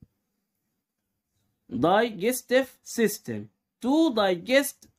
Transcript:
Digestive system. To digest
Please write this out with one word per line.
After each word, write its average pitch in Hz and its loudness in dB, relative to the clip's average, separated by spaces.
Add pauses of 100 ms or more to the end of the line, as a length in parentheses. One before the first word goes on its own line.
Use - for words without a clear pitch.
(1700)
Digestive 220 0 (140)
system. 120 -4 (320)
To 294 2
digest 208 0 (100)